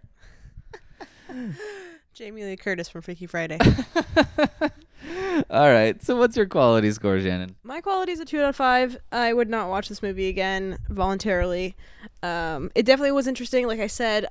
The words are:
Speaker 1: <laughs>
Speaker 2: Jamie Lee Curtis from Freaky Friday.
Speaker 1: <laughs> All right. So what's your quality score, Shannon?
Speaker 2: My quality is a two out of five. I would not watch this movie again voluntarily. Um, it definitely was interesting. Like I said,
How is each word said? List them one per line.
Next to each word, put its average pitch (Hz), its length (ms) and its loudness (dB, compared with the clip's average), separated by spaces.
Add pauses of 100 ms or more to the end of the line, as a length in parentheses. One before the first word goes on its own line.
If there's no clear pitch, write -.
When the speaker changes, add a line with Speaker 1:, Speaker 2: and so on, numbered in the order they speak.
Speaker 1:
<laughs> - 40 -20 (2000)
Speaker 2:
Jamie 214 300 -14
Lee 190 140 -8
Curtis 180 320 -6
from 170 120 -14
Freaky 180 240 -12
Friday. 165 380 -6
Speaker 1:
<laughs> - 1000 2 (880)
All 143 200 6
right. 113 340 4
So 254 120 0
what's 247 220 2
your 208 80 4
quality 117 460 4
score, 101 280 0
Shannon? 92 440 -2
Speaker 2:
My 277 180 -10
quality 370 300 -2
is 330 80 -6
a 330 60 -12
two 302 140 -4
out 285 100 2
of 277 60 -2
five. 254 420 2 (140)
I 233 220 0
would 233 160 2
not 220 200 -4
watch 196 200 -4
this 208 140 -10
movie 190 240 -4
again 190 500 -4 (120)
voluntarily. 190 840 -2 (460)
Um, 170 540 -4
it 220 100 4
definitely 277 280 4
was 277 140 2
interesting. 247 400 -2
Like 226 120 -4
I 214 80 -2
said, 214 440 -2